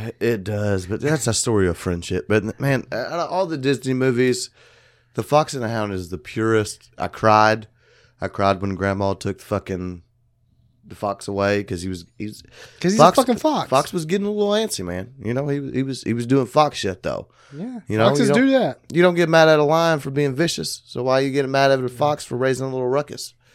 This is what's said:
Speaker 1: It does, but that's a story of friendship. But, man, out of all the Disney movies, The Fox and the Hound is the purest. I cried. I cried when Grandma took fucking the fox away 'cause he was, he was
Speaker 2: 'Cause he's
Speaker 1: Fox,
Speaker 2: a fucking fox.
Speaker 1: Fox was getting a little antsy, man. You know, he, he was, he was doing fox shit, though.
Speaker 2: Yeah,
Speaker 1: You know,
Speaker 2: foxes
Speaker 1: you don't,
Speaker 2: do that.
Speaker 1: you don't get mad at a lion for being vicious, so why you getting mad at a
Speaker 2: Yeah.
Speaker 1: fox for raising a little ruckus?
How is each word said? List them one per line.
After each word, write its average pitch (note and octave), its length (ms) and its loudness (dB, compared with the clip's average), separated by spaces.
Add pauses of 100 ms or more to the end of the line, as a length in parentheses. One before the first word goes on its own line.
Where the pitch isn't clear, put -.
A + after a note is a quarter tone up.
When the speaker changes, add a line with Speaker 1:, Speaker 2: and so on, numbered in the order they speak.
(200)
Speaker 1:
It A2 240 0
does, G2+ 440 -2
but G2+ 140 -6
that's D3 260 0
a A2+ 80 0
story G#2 320 0
of E2+ 100 -2
friendship. F2+ 500 -4
But, G2+ 320 0
man, C3+ 320 -2
out B2+ 280 -6
of D#3+ 100 -4
all F#3 160 -2
the D#3+ 120 -6
Disney C3 360 -2
movies, B2+ 560 2 (640)
The A2+ 100 -6
Fox D3 300 0
and C3+ 100 -6
the G#2+ 60 -4
Hound G#2+ 240 -4
is F#2 160 -6
the F2+ 80 -10
purest. A2 800 -2
I F#2+ 120 -4
cried. A2 580 4 (540)
I G2 80 -6
cried G2 320 0
when G2 140 -6
Grandma G2 380 -2
took F#2+ 280 -8
fucking F2+ 640 -6 (840)
the - 100 -20
fox G2+ 320 -6
away G2+ 380 0
'cause F2 160 -8
he F#2+ 80 -8
was, F2 160 -10 (120)
he G#2+ 100 -10
was - 160 -16 (360)
Speaker 2:
'Cause F#3 140 0
he's A3 40 0
Speaker 1:
Fox, F3 200 8
Speaker 2:
a - 40 6
fucking A#3+ 160 2
fox. C#4 320 0
Speaker 1:
Fox C#3 240 2
was E3+ 120 -6
getting G3 220 -2
a G#3 40 -4
little G#3 220 -2
antsy, G#3+ 320 -4
man. F#2 360 -8
You G#2+ 120 -4
know, C#3 160 -2
he, C#3+ 220 -4
he C3 120 -2
was, C3+ 200 -6
he A2+ 100 -2
was A#2+ 120 -4
doing C3 200 4
fox D3 320 2
shit, F#2+ 260 -6
though. A#1+ 240 -6 (280)
Speaker 2:
Yeah, A3+ 320 -12
Speaker 1:
You G#2+ 100 -2
know, A2 120 6
Speaker 2:
foxes D3 200 2
Speaker 1:
you - 60 4
don't, C4 100 4
Speaker 2:
do C4+ 60 4
that. A3 280 2 (140)
Speaker 1:
you E3+ 80 4
don't F3 140 6
get E3+ 120 2
mad D#3+ 220 6
at D3+ 100 6
a D3+ 40 4
lion D#3+ 360 2
for C#3 120 -8
being C#3 220 0
vicious, - 520 -4
so - 180 -8
why C3 180 2
you C#3 100 -2
getting C3+ 200 0
mad C#3 200 4
at C3+ 80 2
a C3 40 -4
Speaker 2:
Yeah. B2+ 60 -2
Speaker 1:
fox C#3+ 340 -2
for B2+ 140 -8
raising C3 280 -2
a C3+ 40 -6
little B2+ 180 -4
ruckus? C#3 460 -4 (220)